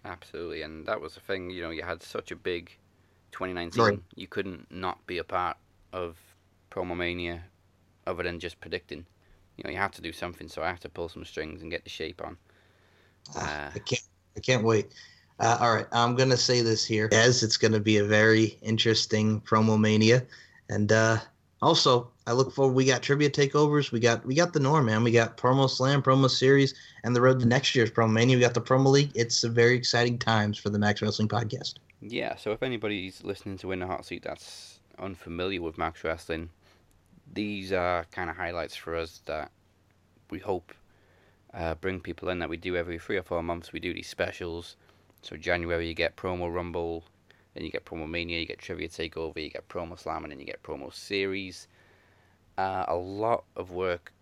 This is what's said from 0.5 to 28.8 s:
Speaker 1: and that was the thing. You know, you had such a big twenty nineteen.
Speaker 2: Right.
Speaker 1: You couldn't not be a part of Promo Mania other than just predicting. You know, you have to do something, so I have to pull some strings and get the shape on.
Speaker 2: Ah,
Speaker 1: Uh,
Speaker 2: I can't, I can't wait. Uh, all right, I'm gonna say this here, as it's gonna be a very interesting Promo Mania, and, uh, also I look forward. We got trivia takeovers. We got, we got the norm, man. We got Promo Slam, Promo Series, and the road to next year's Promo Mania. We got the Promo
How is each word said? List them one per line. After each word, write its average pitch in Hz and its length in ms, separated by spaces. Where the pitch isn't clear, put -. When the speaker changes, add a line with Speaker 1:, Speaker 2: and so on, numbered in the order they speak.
Speaker 1:
and 78 260
that 107 140
was 78 140
the - 60
thing. 92 280
You 90 140
know, 82 80
you 80 120
had 87 200
such - 280
a 87 60
big 87 400
twenty 92 240
nineteen. 87 280
Speaker 2:
Right. 104 180
Speaker 1:
You 92 100
couldn't 95 440
not 92 360
be 90 100
a 80 80
part 90 320
of 87 220
Promo 90 260
Mania 87 480
other 90 180
than 87 160
just 85 200
predicting. 82 460
You - 80
know, - 60
you 87 60
have 95 160
to 87 100
do 82 100
something, 87 360
so 80 140
I 82 60
have 90 120
to - 80
pull 85 200
some 80 160
strings 82 380
and 82 80
get 85 140
the 98 60
shape - 300
on. 80 160
Speaker 2:
Ah, 73 300
Speaker 1:
Uh, 71 100
Speaker 2:
I - 20
can't, - 240
I 107 40
can't 123 240
wait. 110 240
Uh, 117 220
all 117 140
right, 107 180
I'm 120 240
gonna 131 200
say 120 260
this 113 220
here, 107 280
as 120 300
it's 107 140
gonna 110 240
be 107 180
a 104 60
very 110 580
interesting 110 800
Promo 110 360
Mania, 110 460
and, 104 240
uh, 110 260
also 131 500
I 120 60
look 131 200
forward. 135 220
We 131 100
got 127 180
trivia 143 280
takeovers. 147 640
We 117 80
got, 117 260
we 131 80
got 175 180
the 151 80
norm, 139 260
man. 110 180
We 120 80
got 117 240
Promo 131 340
Slam, 135 320
Promo 135 280
Series, 139 440
and 120 100
the 120 60
road 131 200
to 120 60
next 127 280
year's 113 160
Promo 113 220
Mania. 120 240
We 123 40
got 120 140
the 117 60
Promo 131 260